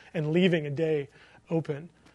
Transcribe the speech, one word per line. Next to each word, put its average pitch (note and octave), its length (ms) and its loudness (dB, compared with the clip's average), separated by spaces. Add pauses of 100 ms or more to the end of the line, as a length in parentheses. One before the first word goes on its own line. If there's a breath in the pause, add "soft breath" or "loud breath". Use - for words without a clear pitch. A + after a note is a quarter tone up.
(140 loud breath)
and D3+ 180 -2
leaving E3+ 340 4
a D3 40 -6
day D3+ 400 -2 (400 loud breath)
open. D#3+ 400 -4 (260 loud breath)